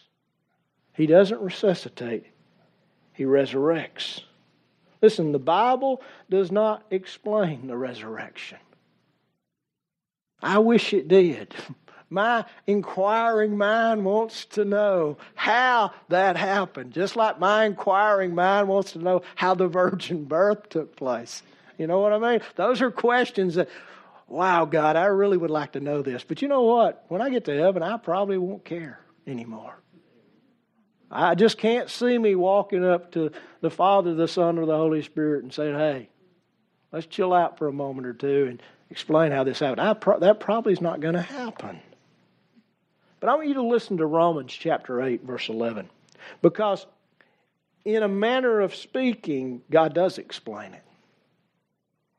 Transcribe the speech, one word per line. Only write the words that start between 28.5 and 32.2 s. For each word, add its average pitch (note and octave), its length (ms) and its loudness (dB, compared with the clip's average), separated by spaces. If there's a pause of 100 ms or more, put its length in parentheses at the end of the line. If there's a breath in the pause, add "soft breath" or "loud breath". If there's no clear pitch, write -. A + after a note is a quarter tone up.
care D#3+ 340 -12 (260)
anymore. A#2 480 -12 (1400)
I E3+ 240 2
just G#3 220 2
can't A3+ 320 -2
see B3 300 0
me G#3+ 160 2